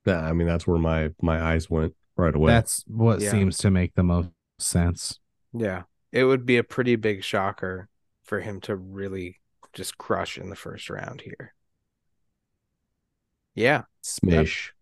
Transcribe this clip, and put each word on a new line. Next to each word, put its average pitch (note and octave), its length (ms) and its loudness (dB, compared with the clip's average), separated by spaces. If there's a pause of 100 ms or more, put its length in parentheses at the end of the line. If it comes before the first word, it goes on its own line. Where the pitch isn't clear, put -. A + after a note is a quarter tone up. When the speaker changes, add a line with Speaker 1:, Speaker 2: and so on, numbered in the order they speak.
Speaker 1:
Yeah, F#2 140 2
I D#2+ 120 -2
mean, E2+ 140 2
that's E2+ 200 0
where F2 120 2
my, D#2+ 320 2 (100)
my E2 220 2
eyes E2 260 0
went D#2+ 260 0 (220)
right E2 180 2
away. D#2 180 6
Speaker 2:
That's - 340 0
what A2+ 340 2
Speaker 3:
Yeah. G#2 100 0
Speaker 2:
seems G2 280 2
to G#2 120 4
make F2+ 240 2
the F#2+ 80 2
most F2 280 2 (280)
sense. - 600 -2 (340)
Speaker 3:
Yeah. G2 320 -6 (280)
It B2+ 120 2
would C3 220 2
be B2 100 4
a A#2 80 2
pretty B2 320 0
big G#2 260 -2
shocker F#2+ 680 -4 (360)
for G#2 160 -6
him G2 220 -10
to G#2+ 140 -6
really F#2+ 640 -10 (320)
just - 260 -12
crush F#2 400 -4
in F#2 120 -12
the F#2 60 -14
first - 340 -16
round G#2+ 300 -10
here. - 340 -18 (2000)
Yeah. A#2+ 280 2 (200)
Speaker 1:
Smash. - 800 2